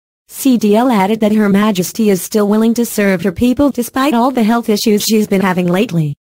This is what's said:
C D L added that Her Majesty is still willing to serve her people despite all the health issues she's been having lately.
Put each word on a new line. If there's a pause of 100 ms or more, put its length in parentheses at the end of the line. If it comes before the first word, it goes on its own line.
(280)
C
D
L
added
that
Her
Majesty
is
still
willing
to
serve
her
people
despite
all
the
health
issues
she's
been
having
lately. (140)